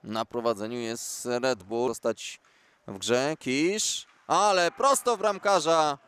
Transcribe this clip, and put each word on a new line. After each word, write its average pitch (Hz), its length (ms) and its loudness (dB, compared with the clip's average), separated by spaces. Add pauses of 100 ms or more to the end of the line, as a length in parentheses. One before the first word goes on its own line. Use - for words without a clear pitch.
na 110 220 -4
prowadzeniu 117 540 -4
jest 117 460 -8
Red 123 380 -2
Bull. 117 260 -2
Zostać - 520 -4 (460)
w 98 100 -12
grze, 123 420 0
Kisz, 160 680 -2 (200)
ale 180 440 4
prosto 247 460 2
w - 20 -12
bramkarza. 165 760 2 (100)